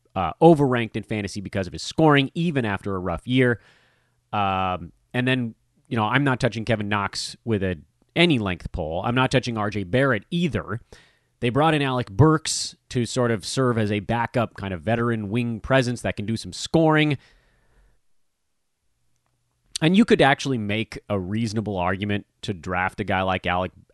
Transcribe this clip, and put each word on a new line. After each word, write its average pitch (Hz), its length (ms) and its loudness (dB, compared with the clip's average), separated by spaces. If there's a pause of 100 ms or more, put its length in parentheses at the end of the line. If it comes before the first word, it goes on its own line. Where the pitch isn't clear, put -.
(160)
uh, 87 260 -2
overranked 139 540 6
in 107 80 -4
fantasy 104 380 -6
because 92 260 -4
of 87 60 -10
his 82 100 -12
scoring, 143 500 4
even 165 320 0
after 101 300 -4
a 92 40 -4
rough 90 280 -6
year. 123 320 2 (720)
Um, 95 600 -2 (220)
and 123 140 -2
then, 123 260 -2 (340)
you 120 100 -4
know, 107 80 2
I'm 127 180 2
not 131 160 0
touching 113 260 -2
Kevin 107 240 -2
Knox - 540 -4
with 107 180 0
a, 92 160 -2 (380)
any 165 240 4
length 92 320 -4
pole. 82 340 -4
I'm 120 100 0
not 131 140 2
touching 123 260 0
R 107 140 -2
J 107 140 -4
Barrett 117 480 0
either. 117 480 -2 (600)
They 120 100 0
brought 147 240 4
in 147 80 2
Alec 127 280 -2
Burks 156 640 -2 (140)
to 123 180 -2
sort 120 240 -2
of 107 160 -4
serve 123 320 0
as 107 140 0
a 104 80 -2
backup 113 560 -2
kind 98 180 -8
of 85 80 -8
veteran 113 480 -2
wing 117 300 -4
presence 123 420 0
that 95 140 -4
can 107 100 -8
do 110 120 -4
some 90 160 -12
scoring. 156 640 2 (2750)
And 170 160 4
you 233 80 6
could 180 160 4
actually 135 360 2
make 107 420 -4 (100)
a 101 100 0
reasonable 104 560 -2
argument 98 520 0 (160)
to 107 100 -4
draft 90 480 -2
a - 20 -2
guy 95 200 0
like 92 220 -2
Alec, 90 280 0 (200)